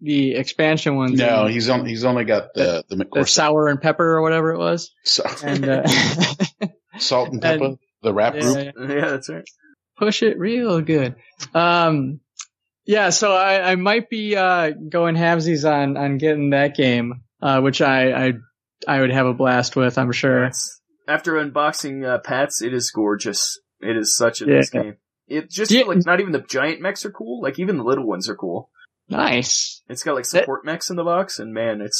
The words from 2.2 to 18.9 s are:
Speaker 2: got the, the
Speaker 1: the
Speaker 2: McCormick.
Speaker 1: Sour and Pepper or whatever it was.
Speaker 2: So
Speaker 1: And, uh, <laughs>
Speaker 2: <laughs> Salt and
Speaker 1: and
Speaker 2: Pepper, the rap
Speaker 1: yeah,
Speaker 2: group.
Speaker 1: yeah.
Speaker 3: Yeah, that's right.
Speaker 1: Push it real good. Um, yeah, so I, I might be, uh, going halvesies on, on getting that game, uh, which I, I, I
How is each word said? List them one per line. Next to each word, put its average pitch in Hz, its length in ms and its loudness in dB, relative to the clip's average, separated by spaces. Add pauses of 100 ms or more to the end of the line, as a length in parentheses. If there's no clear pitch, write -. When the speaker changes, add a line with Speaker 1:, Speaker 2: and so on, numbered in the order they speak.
Speaker 2:
got 107 300 -2
the, 85 340 0
the 98 80 -8
Speaker 1:
the 95 80 -2
Speaker 2:
McCormick. 139 240 0
Speaker 1:
Sour 151 400 2
and 143 120 0
Pepper 160 360 2
or 160 60 2
whatever 160 300 0
it 170 60 -4
was. 170 340 -2 (120)
Speaker 2:
So - 200 0 (180)
Speaker 1:
And, 139 260 -2
uh, 135 180 2
<laughs> 147 840 0
Speaker 2:
<laughs> - 300 -20
Salt 127 320 0
and 123 140 -6
Speaker 1:
and 160 160 2
Speaker 2:
Pepper, 135 140 -2 (280)
the 110 100 0
rap 110 220 2
Speaker 1:
yeah, 147 60 -6
Speaker 2:
group. 131 160 2
Speaker 1:
yeah. 139 400 -8
Speaker 3:
Yeah, 147 140 0
that's 135 200 -6
right. 165 140 -12 (520)
Speaker 1:
Push 208 260 0
it 220 160 2
real 214 420 0
good. 147 360 0 (380)
Um, 165 680 2 (680)
yeah, 202 240 4
so 202 220 2
I, 190 400 4
I - 40 4
might 208 320 0
be, 214 280 -2
uh, 180 340 2 (180)
going 170 260 2
halvesies 165 560 2
on, 143 260 2
on 139 220 0
getting 147 320 2
that 139 260 2
game, 123 460 0 (200)
uh, 135 180 2
which 135 220 2
I, 131 460 2
I, 131 40 0 (540)
I 139 140 0